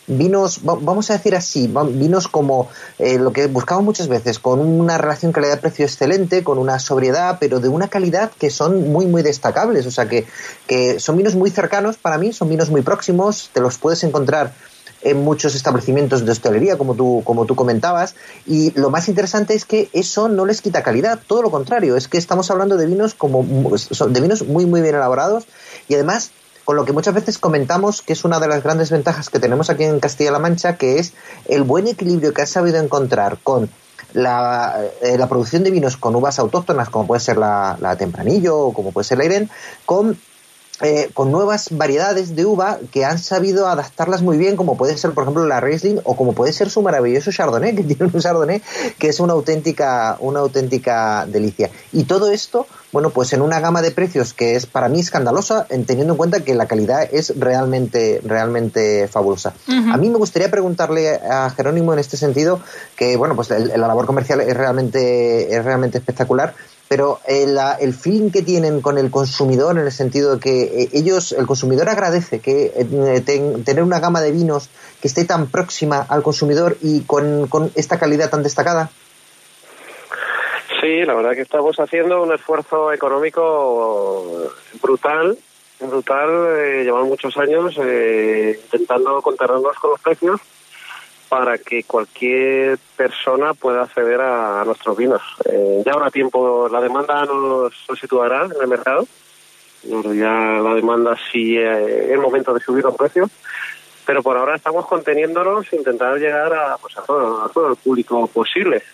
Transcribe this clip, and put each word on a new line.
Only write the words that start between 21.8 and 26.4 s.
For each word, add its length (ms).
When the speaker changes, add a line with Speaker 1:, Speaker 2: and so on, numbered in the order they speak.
Speaker 1:
es 100
que 100
estamos 340
hablando 260
de 80
vinos 280
como 300
mu-, 340
son 360
de 80
vinos 220
muy, 220
muy 160
bien 140
elaborados, 500
y 60
además, 360